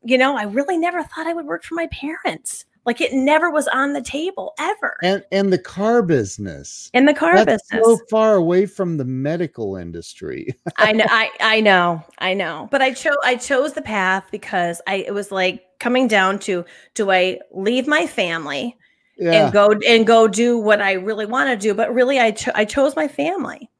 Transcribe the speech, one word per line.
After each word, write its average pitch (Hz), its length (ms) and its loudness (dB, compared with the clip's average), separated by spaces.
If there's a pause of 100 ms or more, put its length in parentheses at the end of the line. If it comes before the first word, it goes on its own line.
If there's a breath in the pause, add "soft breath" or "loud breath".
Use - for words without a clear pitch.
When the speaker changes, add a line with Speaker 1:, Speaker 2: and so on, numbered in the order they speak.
Speaker 1:
you 247 140 0
know, 262 200 2
I 220 60 -4
really 277 340 -2
never 339 240 -2
thought 320 240 -10
I 330 80 -4
would 330 140 -8
work 339 160 -8
for - 100 -12
my 330 140 -4
parents. - 760 -10 (200)
Like, 240 160 -2
it - 120 -2
never 294 360 2
was 294 200 -2
on 277 240 -2
the 285 80 -6
table, 302 580 -8
ever. 349 420 -6
Speaker 2:
And, 190 300 0
and 196 200 2
the 185 60 4
car 220 460 0
business. 101 920 -4
Speaker 1:
In 254 120 4
the 294 100 4
car 330 300 4
Speaker 2:
That's 220 240 0
Speaker 1:
business. 226 140 0
Speaker 2:
so 226 140 6 (140)
far 220 240 4
away 180 320 4
from 180 300 -4
the 135 80 -2
medical 131 720 -4
industry. 85 760 -10 (120)
<laughs> - 120 -10
Speaker 1:
I 214 140 4
kn-, 220 180 2
I, 220 300 2
I 220 220 2
know, 175 420 4 (160)
I 185 160 -2
know. 165 340 -6
But 269 140 2
I 262 100 0
cho-, 285 300 -2
I 254 140 0
chose 285 360 -2
the 302 80 -8
path 190 500 -2
because 175 540 -4
I, 196 120 -4
it - 180 -6
was, 202 160 -6
like, 185 320 -2 (160)
coming 247 280 0
down 196 320 2
to, 180 240 -4 (300 loud breath)
do 202 160 -2
I 185 300 2 (120)
leave 240 360 -2
my 302 180 2
family 165 720 -6 (400)
Speaker 2:
Yeah. 165 280 4
Speaker 1:
and 131 80 -2
go, 208 180 6
and 226 340 4
go 226 220 6
do 233 320 0
what 208 200 2
I 196 140 0
really 208 320 -4
wanna 254 300 -2
do? 208 180 -2
But 226 180 -2
really, 254 280 2
I 226 120 2
cho-, - 220 -6
I 214 120 0
chose 277 300 0
my 311 120 -2
family. 294 600 -6 (100)